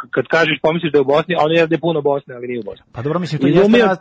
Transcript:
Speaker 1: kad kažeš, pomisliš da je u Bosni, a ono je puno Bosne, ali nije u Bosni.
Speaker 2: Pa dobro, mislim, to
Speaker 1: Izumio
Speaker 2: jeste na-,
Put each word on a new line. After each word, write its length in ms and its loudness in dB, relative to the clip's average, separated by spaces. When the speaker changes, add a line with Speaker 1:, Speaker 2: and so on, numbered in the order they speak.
Speaker 1:
kad 160 -4
kažeš, 320 0
pomisliš 320 -2
da 60 2
je 40 6
u 40 0
Bosni, 300 2
a 40 0
ono 140 0
je 260 2
puno 220 -2
Bosne, 340 -2
ali 120 -10
nije 120 -6
u 40 -8
Bosni. 260 -14
Speaker 2:
Pa 120 -12
dobro, 180 -4
mislim, 220 -4
to 60 2
Speaker 1:
Izumio 300 4
Speaker 2:
jeste 100 4
na-, 140 0